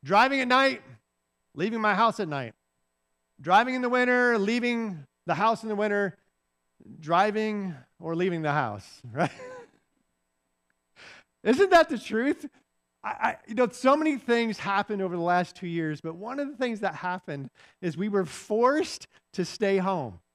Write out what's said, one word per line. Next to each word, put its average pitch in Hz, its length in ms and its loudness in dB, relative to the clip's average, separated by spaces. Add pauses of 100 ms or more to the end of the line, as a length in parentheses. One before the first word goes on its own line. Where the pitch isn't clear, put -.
Driving 233 380 4
at 254 60 -2
night, 254 360 2 (720)
leaving 220 260 -4
my 214 140 2
house 226 240 2
at 196 80 -2
night. 139 260 -8 (880)
Driving 208 340 4
in 254 80 -2
the 247 80 0
winter, 247 480 4
leaving 226 720 -2 (180)
the 175 80 0
house 214 300 0
in 220 60 -8
the 214 60 -2
winter. 202 400 0 (840)
Driving 202 760 0 (260)
or 165 160 -6
leaving 175 280 -2
the 151 80 0
house, 117 560 -4
<laughs> 113 40 -16
right? 143 200 -2 (2000)
Isn't 339 280 4
that 330 180 8
the 277 80 -4
truth? 247 500 -2 (560)
I, - 60 -8
I, - 280 -4 (100)
you 220 80 -8
know, 247 160 2
so 269 260 4
many 311 200 0
things 233 420 0
happened 196 420 -2
over 180 140 -4
the 170 80 -2
last 175 320 0
two 185 120 -10
years, 160 340 -4
but 160 140 -8
one 226 240 -10
of 277 100 -4
the 294 60 -14
things 233 260 -4
that 185 120 -2
happened 156 560 -8 (320)
is 165 160 -4
we 202 120 -2
were 196 160 0
forced 254 840 0 (260)
to 185 100 -2
stay 196 360 0
home 160 400 -4 (140)